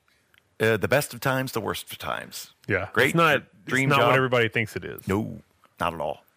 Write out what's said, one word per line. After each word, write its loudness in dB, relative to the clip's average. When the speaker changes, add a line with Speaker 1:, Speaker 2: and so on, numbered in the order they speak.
Speaker 1:
uh, 4
the 0
best 2
of -14
times, -2
the -4
worst -6
of -14
times. -10
Speaker 2:
Yeah. -2
Speaker 1:
Great 4
Speaker 2:
It's -2
not, 4
Speaker 1:
dream 0
Speaker 2:
it's 4
not 4
Speaker 1:
job. 6
Speaker 2:
what 4
everybody 2
thinks -4
it -10
is. -12
Speaker 1:
No, -4
not 0
at -8
all. -6